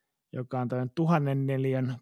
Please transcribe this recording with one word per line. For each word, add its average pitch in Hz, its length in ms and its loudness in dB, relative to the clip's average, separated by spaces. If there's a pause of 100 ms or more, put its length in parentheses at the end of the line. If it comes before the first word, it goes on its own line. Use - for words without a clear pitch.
(340)
joka 127 260 -6
on 123 80 -2
tämmönen 127 280 -4
tuhannen 143 520 2
neliön 131 540 0